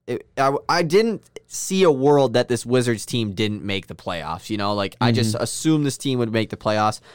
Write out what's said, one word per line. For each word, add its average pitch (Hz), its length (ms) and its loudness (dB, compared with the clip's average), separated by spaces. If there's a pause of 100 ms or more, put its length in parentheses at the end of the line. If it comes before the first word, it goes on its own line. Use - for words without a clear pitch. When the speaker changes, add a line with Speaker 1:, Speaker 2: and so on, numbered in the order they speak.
Speaker 1:
it, 123 180 -6 (120)
I, 139 180 2 (120)
I 175 140 2
didn't 196 400 2 (240)
see - 380 -2
a 165 80 6
world 135 400 4
that 123 160 2
this 117 180 -2
Wizards 120 400 0
team 113 260 -2
didn't 104 300 -2
make 98 240 -4
the 85 80 -14
playoffs. 82 560 -8
You 107 60 -4
know, 101 180 -2
like, 98 260 -2
I 120 120 2
just 113 220 0
Speaker 2:
Mm-hmm. - 100 -4
Speaker 1:
assumed 156 420 0
this 131 120 -4
team 131 200 -4
would 113 140 -2
make 110 180 0
the - 60 -10
playoffs, 107 440 0 (140)